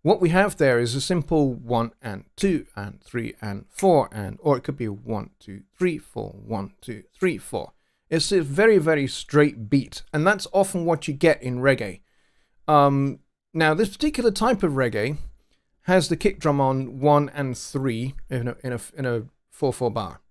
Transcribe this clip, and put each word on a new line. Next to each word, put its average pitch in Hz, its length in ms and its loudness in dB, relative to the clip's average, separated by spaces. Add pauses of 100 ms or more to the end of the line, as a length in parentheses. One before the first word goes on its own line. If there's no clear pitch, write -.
what 185 160 4
we 175 100 4
have 185 280 2
there 131 220 4
is 120 160 -2
a 139 60 -2
simple 151 520 0
one 117 380 -2 (100)
and 101 240 -12 (100)
two 180 300 0 (100)
and 101 280 -12
three 117 360 -8
and 101 300 -10
four 165 420 2
and, 104 300 -10
or 139 160 0
it 127 60 -10
could 139 140 -8
be 117 100 -6
one, 107 420 -8 (100)
two, 101 220 -18 (160)
three, 180 220 -2
four, 101 440 -14
one, 107 380 -8
two, 107 220 -14 (100)
three, 175 240 -2
four. - 360 -10 (360)
It's 160 220 -2
a 185 100 4
very, 185 380 4
very 151 260 2
straight 131 640 0
beat, - 320 0 (100)
and 156 140 -2
that's 196 260 2
often 190 340 0
what 165 220 -2
you 151 60 -4
get 156 300 4
in 123 160 -4
reggae. 123 420 0 (680)
Um, 139 520 4 (340)
now, 156 220 4
this 208 140 0
particular 254 420 0
type 220 320 0
of 160 80 0
reggae 131 460 -2 (680)
has 180 260 2
the 170 80 0
kick - 220 0
drum 143 200 0
on 135 400 -2
one 147 300 4
and 135 260 -6
three 131 600 -6 (120)
in 123 200 -4
a, 120 160 -6
in 127 100 -6
a, 117 60 -6 (180)
in 135 80 -6
a 120 200 -2 (260)
four 143 200 -2
four 120 200 -2
bar. 101 400 -8